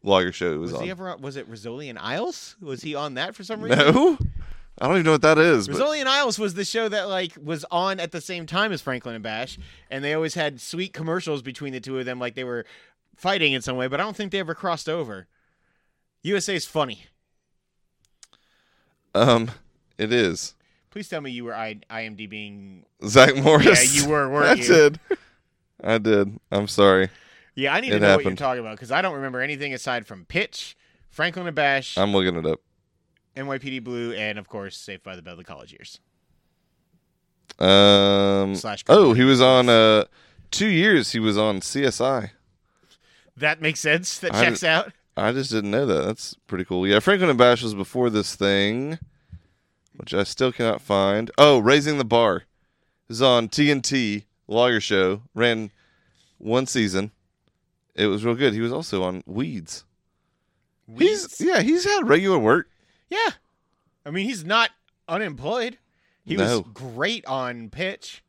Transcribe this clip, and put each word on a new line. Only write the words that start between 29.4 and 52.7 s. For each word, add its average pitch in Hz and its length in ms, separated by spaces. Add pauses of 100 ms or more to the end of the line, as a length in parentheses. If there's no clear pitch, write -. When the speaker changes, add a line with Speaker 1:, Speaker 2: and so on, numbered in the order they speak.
Speaker 2:
anything 139 320
aside 123 340
from 95 160
Pitch, - 540 (320)
Franklin 175 380
and 160 80
Bash, 139 420
Speaker 1:
I'm 101 160
looking 92 240
it 80 80
up. 80 160 (760)
Speaker 2:
N 135 120
Y 139 100
P 135 120
D 131 100
Blue, 120 340
and, 107 260
of 98 100
course, 98 260
Saved - 280
by 95 120
the 90 60
Bell, 87 160
The 90 60
College 71 280
Years. - 280 (1600)
Speaker 1:
Um, 98 960
Speaker 2:
Slash 101 320
Speaker 1:
oh, 156 260
he 123 100
was 131 180
on, 127 240
Speaker 2:
Yes. 120 80
Speaker 1:
uh, 110 320 (460)
two 208 160
years 180 440
he 117 80
was 110 180
on 104 240
C 139 220
S 127 160
I. 123 320 (1040)
Speaker 2:
That 151 260
makes 156 180
sense. 160 400
That 180 160
Speaker 1:
I 107 100
Speaker 2:
checks 117 160
Speaker 1:
di-, 175 60
Speaker 2:
out. 170 240 (260)
Speaker 1:
I 101 140
just 131 200
didn't 104 200
know 127 140
that. 80 200
That's - 300 (120)
pretty 92 180
cool. 92 220
Yeah, 101 120
Franklin 185 300
and 135 100
Bash 123 220
was 113 120
before 120 360
this 107 260
thing, 104 640 (960)
which - 180
I 98 100
still 131 280
cannot 113 300
find. 101 560
Oh, 143 220
Raising 143 380
the 135 80
Bar. 110 380 (640)